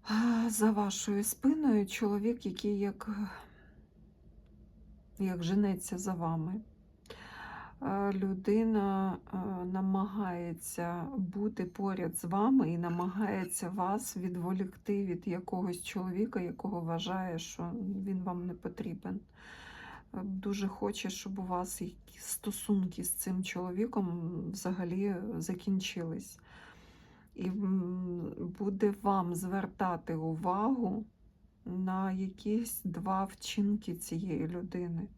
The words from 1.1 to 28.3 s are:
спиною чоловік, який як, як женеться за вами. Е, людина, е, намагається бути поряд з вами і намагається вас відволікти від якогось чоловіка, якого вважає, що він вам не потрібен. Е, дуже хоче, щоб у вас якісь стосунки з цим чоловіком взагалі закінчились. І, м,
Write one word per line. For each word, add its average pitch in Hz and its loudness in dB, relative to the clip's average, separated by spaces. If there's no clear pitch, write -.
спиною 262 4
чоловік, 208 0
який 202 0
як, 202 -2
як 185 2
женеться 190 2
за 190 -2
вами. 165 0
Е, 196 2
людина, 196 2
е, 190 -2
намагається 180 0
бути 202 0
поряд 180 -2
з - -6
вами 202 6
і 170 2
намагається 180 0
вас 196 0
відволікти 185 0
від 175 -2
якогось 180 -2
чоловіка, 185 0
якого 180 -4
вважає, 170 -2
що 170 -6
він 185 0
вам 180 -2
не 180 -4
потрібен. - -6
Е, - -4
дуже 202 0
хоче, 202 -2
щоб 196 -6
у 185 -2
вас 180 -2
якісь - -10
стосунки 190 0
з - -2
цим 185 -2
чоловіком 180 -2
взагалі 185 0
закінчились. 180 -2
І, 185 -4
м, 180 -2